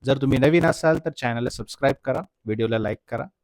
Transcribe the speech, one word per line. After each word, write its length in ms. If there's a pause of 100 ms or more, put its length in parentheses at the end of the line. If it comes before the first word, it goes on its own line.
जर 160
तुम्ही 180
नवीन 260
असाल 340
तर 120
चॅनलला 400
सबस्क्राईब 540
करा, 160 (240)
व्हिडिओला 340
लाईक 200 (100)
करा 160 (200)